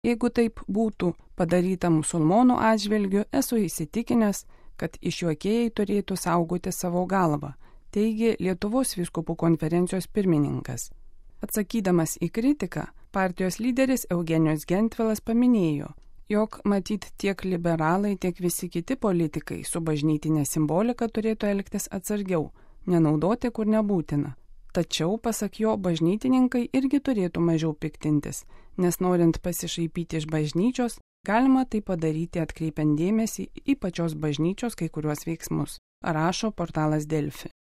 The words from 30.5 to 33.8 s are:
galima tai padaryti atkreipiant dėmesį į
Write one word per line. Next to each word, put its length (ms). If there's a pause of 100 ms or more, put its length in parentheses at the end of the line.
galima 400
tai 160
padaryti 560
atkreipiant 600
dėmesį 500 (180)
į 160